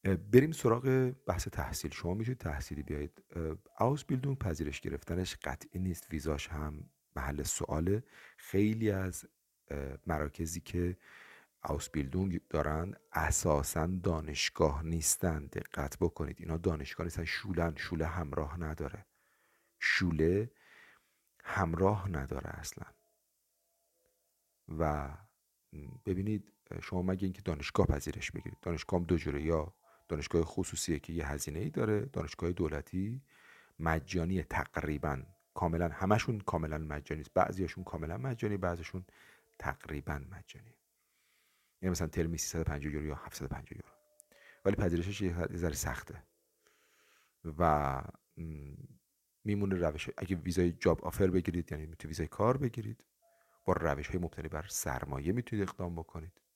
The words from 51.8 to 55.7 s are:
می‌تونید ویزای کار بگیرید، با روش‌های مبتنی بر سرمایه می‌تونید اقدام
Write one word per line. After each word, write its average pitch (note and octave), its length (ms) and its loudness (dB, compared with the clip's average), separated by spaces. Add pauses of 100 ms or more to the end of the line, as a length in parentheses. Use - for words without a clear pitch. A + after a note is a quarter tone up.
می‌تونید D#2+ 200 -12
ویزای D#2+ 200 -2
کار A#2 300 2
بگیرید، A2+ 480 -6 (600)
با F#2 80 4
روش‌های D#2+ 460 2
مبتنی E2 300 -4
بر D#2 200 -6
سرمایه C#2+ 640 -2
می‌تونید G#2+ 360 -2
اقدام F2 260 -6